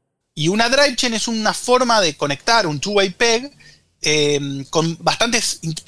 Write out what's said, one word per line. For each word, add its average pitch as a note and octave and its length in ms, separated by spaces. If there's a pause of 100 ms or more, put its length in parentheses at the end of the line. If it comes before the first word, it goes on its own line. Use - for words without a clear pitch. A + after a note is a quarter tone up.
(380)
Y D#3 120
una A3 180
drive C4+ 300
chain A#3+ 160
es A3 160
una G#3+ 240
forma B3 480
de D#3+ 160
conectar F3+ 500
un D3 140
two-way G3 300
peg, A#3 440 (460)
eh, C#3+ 680
con E3 300
bastantes A3+ 600
in-, D#3+ 120 (140)